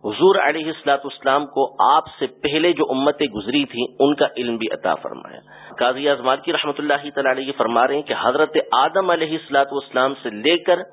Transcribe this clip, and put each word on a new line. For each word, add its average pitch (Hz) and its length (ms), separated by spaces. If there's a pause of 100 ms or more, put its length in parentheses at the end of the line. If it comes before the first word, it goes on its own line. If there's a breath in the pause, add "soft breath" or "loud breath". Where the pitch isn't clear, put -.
حضور 143 360
علیہ 156 260
الصلوۃ 143 380
والسلام 139 500
کو 139 80 (220)
آپ 147 240 (100)
سے 139 80 (160)
پہلے 156 300
جو 147 180
امتیں 143 380
گزری 113 440
تھیں، 120 140 (120)
ان 143 160
کا 143 120 (100)
علم 120 200
بھی 110 160
عطا - 300
فرمایا۔ - 380 (380 loud breath)
قاضی 131 300
اعظم 131 180
مالکی 139 260
رحمۃ 147 260
اللہ 143 360
تعالی 135 160
علیہ 135 260
فرما 117 320
رہے 139 60
ہیں 151 80
کہ 123 200
حضرت 151 340 (200)
آدم 170 340
علیہ 160 220
الصلوۃ 139 400
والسلام 135 500
سے 127 160
لے 147 180 (120)
کر 180 140 (100)